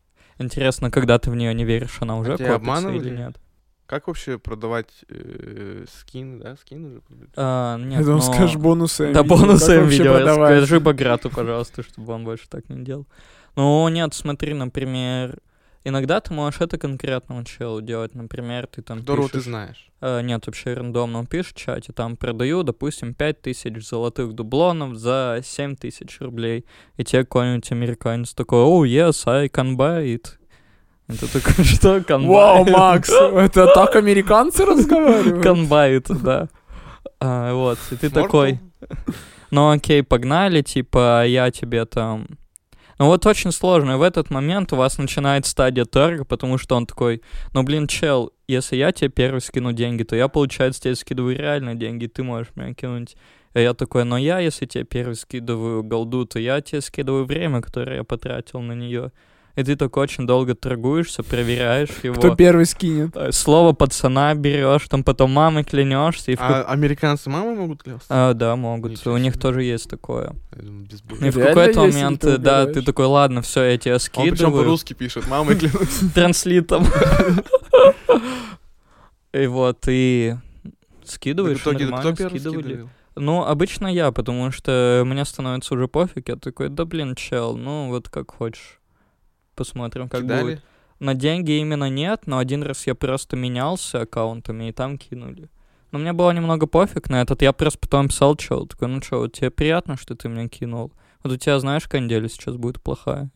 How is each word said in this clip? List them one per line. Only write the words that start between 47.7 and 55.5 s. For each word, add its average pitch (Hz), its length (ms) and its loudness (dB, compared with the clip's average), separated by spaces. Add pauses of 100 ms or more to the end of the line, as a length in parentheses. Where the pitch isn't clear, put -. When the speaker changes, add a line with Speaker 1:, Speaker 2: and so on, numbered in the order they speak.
Speaker 1:
чел, 135 440 -2 (140)
если 131 300 -2
я 151 160 2
тебе - 180 -2
первый 131 300 0
скину 123 320 -4
деньги, 117 320 -4
то - 120 -6
я, 127 120 2
получается, 135 540 -2
тебе 127 120 -2
скидываю 127 420 -6
реально 143 380 -6
деньги, 117 320 -8
ты 120 160 -10
можешь 117 320 -10
мне 127 180 -12
кинуть». 120 440 -12 (360)
А 120 80 0
я 120 140 4
такой: 120 300 -2
«Но 120 120 -2
я, 156 220 0
если 160 280 -4
тебе 127 180 -8
первый 120 320 -8
скидываю 117 680 -6